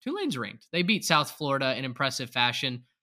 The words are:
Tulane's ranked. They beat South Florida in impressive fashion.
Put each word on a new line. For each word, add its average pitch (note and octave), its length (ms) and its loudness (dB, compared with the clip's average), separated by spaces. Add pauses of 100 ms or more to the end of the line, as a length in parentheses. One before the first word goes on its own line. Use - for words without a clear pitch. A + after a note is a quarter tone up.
Tulane's D4+ 340 -2
ranked. G#2+ 340 -8
They F3 120 0
beat F#3+ 200 2
South D3+ 280 4
Florida C3+ 440 0
in B2+ 80 -6
impressive C3 460 -2
fashion. B2 540 0 (180)